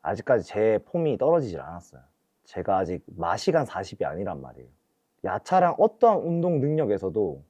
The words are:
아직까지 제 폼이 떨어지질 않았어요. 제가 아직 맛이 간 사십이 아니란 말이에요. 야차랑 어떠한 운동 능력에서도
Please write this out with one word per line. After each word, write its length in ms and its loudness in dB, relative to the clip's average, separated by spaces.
아직까지 420 0
제 420 2
폼이 300 -2
떨어지질 460 0
않았어요. 400 -16
제가 320 -2
아직 300 -2
맛이 460 -2
간 120 2
사십이 400 -8
아니란 380 -6
말이에요. 260 -20
야차랑 540 2
어떠한 400 4
운동 420 0
능력에서도 880 0